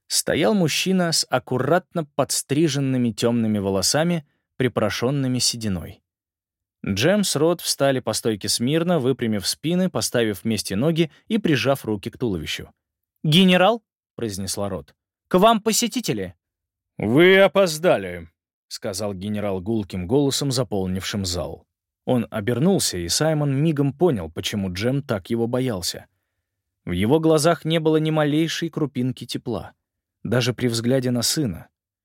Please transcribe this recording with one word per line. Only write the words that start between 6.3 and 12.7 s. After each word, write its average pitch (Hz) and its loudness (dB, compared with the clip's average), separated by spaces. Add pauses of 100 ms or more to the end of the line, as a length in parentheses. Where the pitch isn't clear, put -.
Джем 156 2
с - -2
Рот 165 2
встали 139 0
по 113 -4
стойке 107 -2
смирно, 160 0
выпрямив 120 -2
спины, 180 -2
поставив 113 -2
вместе 107 -2
ноги 156 0 (180)
и 220 0
прижав 135 0
руки 107 -4
к - -20
туловищу. 90 -6 (520)